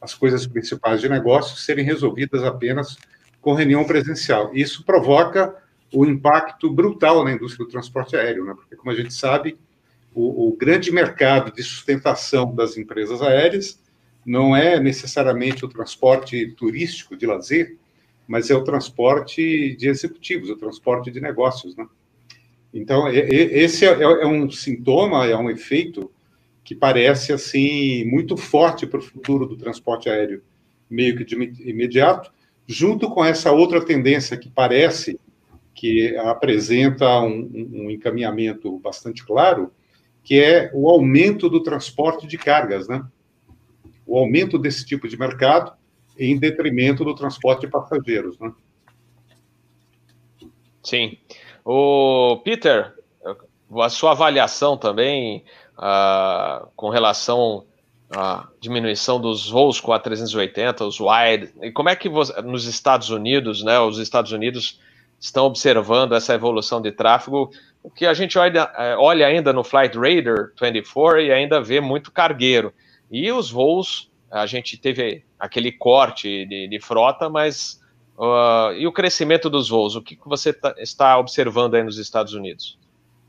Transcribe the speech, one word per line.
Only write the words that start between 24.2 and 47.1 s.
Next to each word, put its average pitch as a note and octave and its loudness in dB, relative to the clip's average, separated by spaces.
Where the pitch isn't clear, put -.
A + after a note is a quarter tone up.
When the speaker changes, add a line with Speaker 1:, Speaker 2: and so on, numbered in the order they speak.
Speaker 1:
um D3 0
sintoma, C3+ 0
é A2+ 2
um A#2 -4
efeito C#3 -4
que - -16
parece, C3 2
assim, C#3 0
muito C3+ -2
forte D#3+ 2
pro - -6
futuro C3+ -4
do G#2+ -12
transporte A#2 -6
aéreo, G#2 -2
meio A#2+ -2
que B2 -8
de - -10
ime-, A#2+ -8
imediato, B2 2
junto G#3 0
com F3 2
essa D#3+ 2
outra E3+ 4
tendência C3+ 0
que - -18
parece B2+ 0
que A2+ 0
apresenta B2 2
um, A2+ -6
um, A2+ -12
um G#2 -10
encaminhamento G#2+ -6
bastante A2 -12
claro, B2+ 0
que C3+ 4
é D#3+ 6
o C#3+ 4
aumento E3+ 4
do E3 2
transporte D#3 -4
de D#3 -12
cargas, A2 0
né? B2+ -8
O A#2+ 0
aumento D#3 2
desse C#3 -4
tipo - -8
de - -12
mercado C3 0
em C3+ 0
detrimento C#3+ 0
do D3+ -4